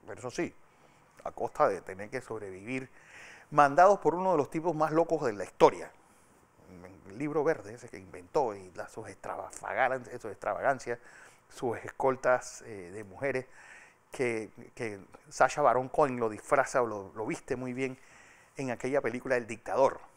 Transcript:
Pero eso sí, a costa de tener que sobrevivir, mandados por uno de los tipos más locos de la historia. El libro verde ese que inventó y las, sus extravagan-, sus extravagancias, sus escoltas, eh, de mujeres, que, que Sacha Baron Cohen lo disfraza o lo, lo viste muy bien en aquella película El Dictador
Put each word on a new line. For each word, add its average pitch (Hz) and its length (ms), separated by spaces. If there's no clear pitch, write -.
Pero 101 140
eso 123 100
sí, 156 240
a - 80
costa - 360
de 95 140
tener 95 300
que 127 100
sobrevivir, 107 680
mandados 151 480
por 151 160
uno 185 200
de 160 40
los 139 140
tipos 165 240
más 151 160
locos 165 320
de 117 100
la 95 120
historia. 90 460
El 98 100
libro 147 260
verde 113 300
ese 123 160
que - 80
inventó 95 560
y 95 200
las, 104 180
sus 107 160
extravagan-, 117 1000
sus 104 120
extravagancias, 117 680
sus 113 280
escoltas, - 840
eh, 98 300
de 107 120
mujeres, 127 400
que, 113 380
que 107 240
Sacha 143 320
Baron 127 260
Cohen 131 320
lo 113 100
disfraza 127 520
o 120 40
lo, 104 300
lo 110 100
viste 147 300
muy 127 160
bien 131 260
en 135 140
aquella 131 300
película 123 360
El 117 100
Dictador 117 540